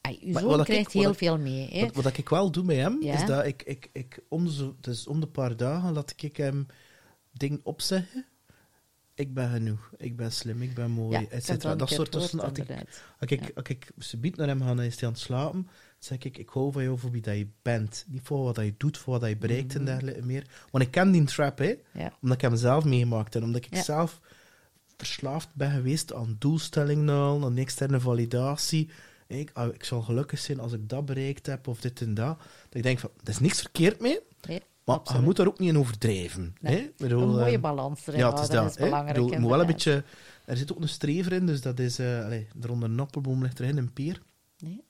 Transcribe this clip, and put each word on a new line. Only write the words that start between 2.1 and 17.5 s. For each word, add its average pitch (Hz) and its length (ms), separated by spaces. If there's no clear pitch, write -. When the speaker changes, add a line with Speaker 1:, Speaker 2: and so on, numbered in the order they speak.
Speaker 2:
ik 147 100
wel 185 220
doe 175 140
met 170 120
hem, 208 260
Speaker 1:
Ja. 208 120
Speaker 2:
is 143 120
dat 139 200
ik, 139 160
ik, - 300
ik - 360
om 160 160
de 170 80
zo-, 135 280
dus 123 260
om 151 140
de 156 60
paar 127 300
dagen 160 360
laat 147 240
ik 147 200
hem 139 300
dingen 143 300
opzeggen. 190 640
"Ik 139 200
ben 127 160
genoeg, 110 460
ik 120 200
ben 117 160
slim, 117 300
ik 127 120
ben 120 160
mooi," 113 280
Speaker 1:
Ja, 107 100
Speaker 2:
et 117 160
cetera. 110 100
Speaker 1:
ik - 80
heb - 0
Speaker 2:
Dat - 160
Speaker 1:
dat 131 120
Speaker 2:
soort, 156 240
Speaker 1:
gehoord, 165 260
Speaker 2:
als - 100
ik, 139 80
Speaker 1:
inderdaad. 131 440
Speaker 2:
als 123 100
ik, 135 100
Speaker 1:
Ja. - 140
Speaker 2:
als 127 140
ik - 300
subiet 123 380
naar 156 120
hem 135 140
ga 127 80
en 123 60
hij 120 100
is 117 160
aan 120 100
het 120 60
slapen, 156 500
zeg 131 200
ik, 131 200
"Ik - 100
hou 139 240
van 139 100
jou 127 160
voor 123 120
wie 120 120
dat 104 140
je 104 120